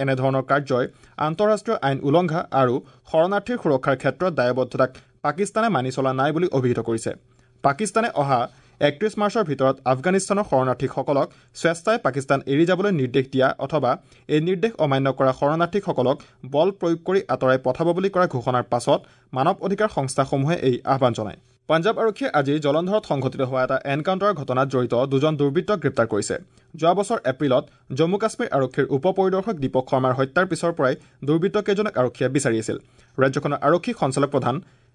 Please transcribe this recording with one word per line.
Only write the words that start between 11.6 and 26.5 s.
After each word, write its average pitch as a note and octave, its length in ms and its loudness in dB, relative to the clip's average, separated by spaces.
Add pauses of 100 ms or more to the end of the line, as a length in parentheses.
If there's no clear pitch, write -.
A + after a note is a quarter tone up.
স্বেচ্ছাই E3+ 460 0
পাকিস্তান C#3 320 -2 (140)
এৰি D3+ 180 4
যাবলৈ G3 300 0
নিৰ্দেশ B2+ 320 0
দিয়া C3 160 4 (180)
অথবা C3+ 240 0 (440)
এই D#3 140 4
নিৰ্দেশ F#3+ 240 0 (120)
অমান্য C#3 240 2 (100)
কৰা C3+ 220 2
শৰণাৰ্থীসকলক D#3 760 0 (380)
বল D#3+ 140 4 (120)
প্ৰয়োগ E3+ 260 0
কৰি F#3 140 2 (140)
আঁতৰাই C3 320 4
পঠাব D#3 300 0
বুলি F#3+ 180 0
কৰা F3+ 200 2
ঘোষণাৰ B2 380 -2
পাছত C#3+ 280 2 (360)
মানৱ D#3+ 200 2 (100)
অধিকাৰ G3+ 300 0
সংস্থাসমূহে C#3 600 0 (120)
এই B2 160 2
আহ্বান C3 340 2
জনায়। G#2+ 200 -8 (300)
পাঞ্জাৱ E3+ 340 2
আৰক্ষীয়ে A3+ 360 -2
আজি C#3 160 2 (120)
জলন্ধৰত F3+ 440 0
সংঘটিত C3+ 400 -2
হোৱা C3 160 0
এটা C3+ 100 0 (180)
এনকাউণ্টাৰৰ F#3 460 0
ঘটনাত C3 340 0
জড়িত B2 200 0 (180)
দুজন D3 280 2
দুৰ্বৃত্তক D#3 420 0
গ্ৰেপ্তাৰ A#2 300 0
কৰিছে। G2+ 220 -2 (400)